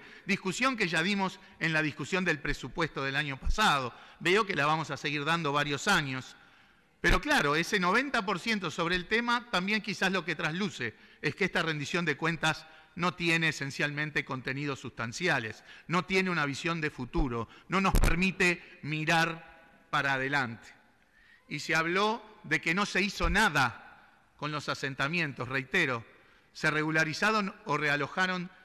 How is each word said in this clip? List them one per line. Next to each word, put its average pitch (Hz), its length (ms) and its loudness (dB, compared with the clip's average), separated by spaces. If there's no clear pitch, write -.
discusión 208 500 0
que 208 100 0
ya 160 160 0
dimos 190 380 0
en 160 140 0
la 156 80 2
discusión 156 420 0
del 165 160 2
presupuesto 143 640 -4
del 135 140 -2
año 143 240 -4
pasado. 143 540 2
Veo 190 240 6
que 190 100 -4
la 147 120 2
vamos 156 240 2
a 139 80 -6
seguir 151 260 -2
dando 160 280 0
varios 147 360 0
años. 139 480 0
Pero 170 200 6
claro, 233 360 2
ese 175 240 2
noventa 226 460 2
por 196 120 0
ciento 190 320 -2
sobre 170 240 0
el 175 120 -2
tema 240 440 0
también 196 300 0
quizás 190 320 0
lo 185 100 0
que 160 140 -2
trasluce 160 580 -2
es 147 120 -2
que 190 120 0
esta 180 160 0
rendición 160 420 -2
de 151 140 0
cuentas 160 480 -2
no 175 180 0
tiene 165 340 2
esencialmente 147 760 -4
contenidos 135 560 -4
sustanciales, 120 840 -4
no 170 180 0
tiene 185 260 2
una 165 140 0
visión 160 360 -4
de 151 100 -2
futuro, 123 580 -2
no 190 120 0
nos 196 180 2
permite 175 840 2
mirar 165 1080 -2
para 139 240 0
adelante. 131 540 -4
Y 147 120 -8
se 160 140 -2
habló 190 480 2
de 151 160 0
que 165 140 0
no 202 120 0
se 190 160 0
hizo 185 280 0
nada 151 1040 0
con 151 160 -6
los 151 160 -6
asentamientos. 139 800 -4
Reitero, 131 560 0
se - 180 -2
regularizaron 160 840 0
o 147 120 -2
realojaron 160 760 -2